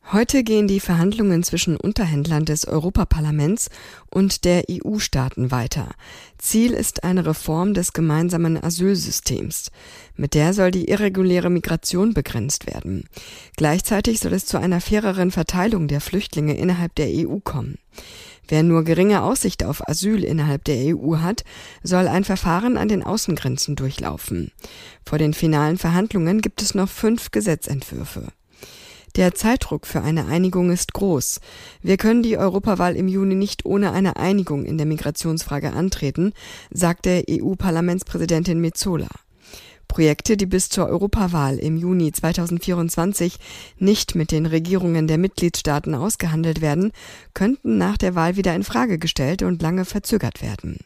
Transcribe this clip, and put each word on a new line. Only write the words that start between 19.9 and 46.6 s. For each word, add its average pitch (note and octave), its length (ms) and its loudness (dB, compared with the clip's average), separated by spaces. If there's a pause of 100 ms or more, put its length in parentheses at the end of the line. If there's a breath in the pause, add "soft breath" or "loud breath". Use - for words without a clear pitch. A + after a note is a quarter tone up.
innerhalb D3 420 0
der D3 100 0
E C#3 180 0
U D#3 280 0
hat, F#3 220 -2 (380 loud breath)
soll F3+ 260 2
ein F#3 160 2
Verfahren G3 540 0
an G#3+ 100 0
den G#3 140 2
Außengrenzen D3 760 -2
durchlaufen. - 760 -6 (520 loud breath)
Vor - 140 -4
den D3+ 160 2
finalen D#3 460 2
Verhandlungen F3+ 600 2
gibt - 220 -4
es G#3 140 -2
noch G3 140 0
fünf - 420 -2
Gesetzentwürfe. - 960 -4 (880 loud breath)
Der F3+ 200 4
Zeitdruck A3 500 0
für - 160 -4
eine D#3 240 0
Einigung F3+ 460 2
ist - 240 -2
groß. F3 440 0 (440 loud breath)
Wir F#3+ 140 2
können A3+ 260 4
die A3+ 120 2
Europawahl F#3 600 0
im F#3+ 120 0
Juni F#3+ 280 2
nicht G3 280 -2
ohne G3+ 280 0
eine F#3 240 2
Einigung F3 500 0
in D#3 140 -4
der D3 80 0
Migrationsfrage D#3 840 -4
antreten, E3+ 640 -2 (380 loud breath)
sagte F3+ 560 0
E-U-Parlamentspräsidentin F3 1300 0
Metsola. E3+ 500 -2 (800 loud breath)
Projekte, D#3+ 480 4
die G3 120 0
bis F#3 220 0
zur F3+ 180 0
Europawahl F3 720 0
im D#3+ 180 -2
Juni F3 340 2
zweitausendvierundzwanzig F3 1300 -2 (400 loud breath)
nicht G3 380 2
mit D#3+ 160 0
den D#3+ 160 2
Regierungen E3 580 2
der D#3+ 140 2
Mitgliedstaaten D#3+ 720 0
ausgehandelt D#3+ 680 -2